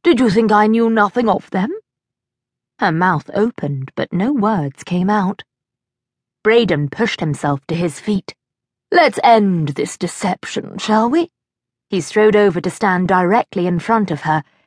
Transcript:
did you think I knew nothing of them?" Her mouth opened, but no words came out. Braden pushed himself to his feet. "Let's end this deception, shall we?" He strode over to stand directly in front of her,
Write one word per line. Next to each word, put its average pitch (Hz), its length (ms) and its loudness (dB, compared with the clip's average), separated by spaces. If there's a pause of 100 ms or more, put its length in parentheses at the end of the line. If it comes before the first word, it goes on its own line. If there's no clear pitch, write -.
did 302 160 4
you 247 100 2
think 214 220 2
I 208 160 4
knew 226 220 2
nothing 220 400 0
of - 220 -2
them?" 202 200 -2 (1080)
Her 196 120 0
mouth 170 420 0
opened, 143 640 -4
but - 160 -6
no 208 220 -2
words 196 500 -2
came 180 260 -2
out. 208 340 -2 (1000)
Braden 185 460 2
pushed - 320 -4
himself 143 460 -4
to 165 180 -4
his - 160 -8
feet. - 340 -6 (560)
"Let's 339 320 2
end 190 540 2
this - 220 -6
deception, - 800 -6
shall 220 320 0
we?" 339 180 0 (640)
He 185 100 0
strode 214 340 2
over 202 240 4
to 180 120 -4
stand 185 360 0
directly 180 600 0
in 180 100 0
front 214 320 0
of 151 120 -6
her, 156 220 -2 (240)